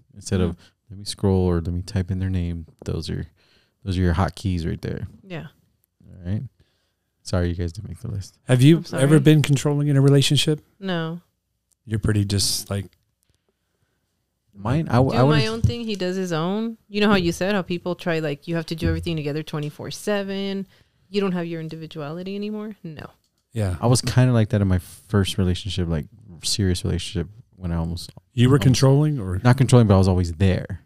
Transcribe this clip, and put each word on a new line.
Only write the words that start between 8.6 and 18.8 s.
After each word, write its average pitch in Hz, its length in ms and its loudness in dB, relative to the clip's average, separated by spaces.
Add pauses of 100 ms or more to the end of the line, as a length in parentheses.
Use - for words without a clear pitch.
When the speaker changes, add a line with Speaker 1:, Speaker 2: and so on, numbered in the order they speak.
Speaker 3:
you 156 160 8
Speaker 2:
I'm - 220 -6
Speaker 3:
ever 135 160 4
Speaker 2:
sorry. 151 40 8
Speaker 3:
been 151 220 6
controlling 147 460 0
in 143 100 2
a 139 40 6
relationship? 139 600 4 (180)
Speaker 2:
No. 170 420 -6 (640)
Speaker 3:
You're 107 140 -2
pretty 104 240 2
just, - 460 -2
like, 98 160 -4 (1700)
Speaker 1:
Mine, 123 320 -2
I - 60 -8
w-, 131 160 4
Speaker 2:
Do 117 60 -2
Speaker 1:
I 123 40 4
Speaker 2:
my 135 60 6
Speaker 1:
wouldn't 147 220 4
Speaker 2:
own 226 120 -6
thing, 240 220 0
he 220 120 -4
does 185 200 -4
his 185 160 -4
own. 202 460 -4 (100)
You 208 140 -4
know 208 80 4
how 208 60 4
you 170 180 0
said 190 200 -2
how 196 80 0
people 175 340 -6
try, 165 240 -2
like, 147 280 -6
you 170 80 -4
have 165 120 -4
to 165 80 -8
do 165 120 -4